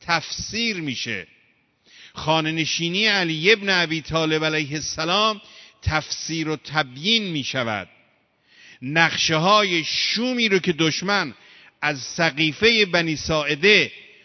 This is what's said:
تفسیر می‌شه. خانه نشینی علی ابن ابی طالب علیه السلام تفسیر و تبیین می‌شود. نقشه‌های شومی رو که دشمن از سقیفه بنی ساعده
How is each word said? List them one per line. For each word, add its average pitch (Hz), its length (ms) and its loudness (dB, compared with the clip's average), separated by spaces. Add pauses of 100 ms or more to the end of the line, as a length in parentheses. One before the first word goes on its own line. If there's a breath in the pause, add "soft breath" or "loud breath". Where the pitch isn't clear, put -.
تفسیر 185 800 -4
می‌شه. 113 460 -6 (880 loud breath)
خانه 156 380 0
نشینی 170 540 -2
علی 180 460 2
ابن 196 300 2
ابی 160 180 -2
طالب 156 440 0
علیه 156 300 -2
السلام 185 680 -2 (420 loud breath)
تفسیر 156 680 -4
و 156 80 -2
تبیین 156 760 -2
می‌شود. 117 580 -4 (920 loud breath)
نقشه‌های 165 1040 2
شومی 233 640 -2
رو 196 100 4
که 180 140 0
دشمن 160 600 0 (480 loud breath)
از 147 180 -2
سقیفه 165 840 2
بنی 165 320 0
ساعده 151 760 2 (320 loud breath)